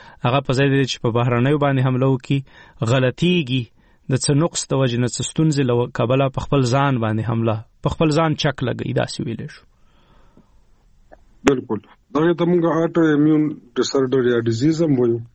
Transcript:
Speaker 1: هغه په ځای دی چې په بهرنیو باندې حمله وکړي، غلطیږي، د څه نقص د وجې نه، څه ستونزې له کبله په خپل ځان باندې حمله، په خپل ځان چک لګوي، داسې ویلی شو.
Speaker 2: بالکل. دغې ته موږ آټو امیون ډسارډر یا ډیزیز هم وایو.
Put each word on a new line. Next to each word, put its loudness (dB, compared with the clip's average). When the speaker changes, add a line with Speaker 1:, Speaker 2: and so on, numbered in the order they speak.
Speaker 1:
هغه 2
په -4
ځای 2
دی 2
چې -6
په 0
بهرنیو 0
باندې 0
حمله 0
وکړي، 0
غلطیږي، 0
د 0
څه -2
نقص -2
د -4
وجې 0
نه، 0
څه -6
ستونزې 0
له 2
کبله 0
په -8
خپل 0
ځان 2
باندې -2
حمله، 0
په -2
خپل 0
ځان 0
چک -4
لګوي، -6
داسې -4
ویلی -8
شو. -20
Speaker 2:
بالکل. 0
دغې 2
ته 0
موږ 2
آټو 0
امیون 4
ډسارډر 0
یا 2
ډیزیز 0
هم 2
وایو. 2